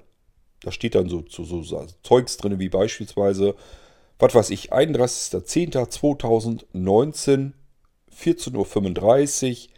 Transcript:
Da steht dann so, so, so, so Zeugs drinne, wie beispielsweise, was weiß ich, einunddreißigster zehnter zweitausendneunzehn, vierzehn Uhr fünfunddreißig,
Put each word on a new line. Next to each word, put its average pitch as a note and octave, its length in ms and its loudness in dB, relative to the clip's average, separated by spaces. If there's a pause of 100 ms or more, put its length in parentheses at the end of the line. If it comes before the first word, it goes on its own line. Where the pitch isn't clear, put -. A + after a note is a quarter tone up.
(640)
Da - 80 -8
steht - 240 -6
dann F#2 140 2
so, E2+ 200 -6
so, - 140 -14
so, E2 180 -8
so D#2 240 -10 (160)
Zeugs B2 360 4
drinne, G2+ 200 -4
wie F#2 120 -4
beispielsweise, G2+ 840 0 (640)
was - 160 4
weiß A2 160 4
ich, - 240 -6
einunddreißigster B2+ 720 0
zehnter C3 460 -2
zweitausendneunzehn, A#2 1600 0 (560)
vierzehn - 460 -4
Uhr - 100 0
fünfunddreißig, B2+ 1120 0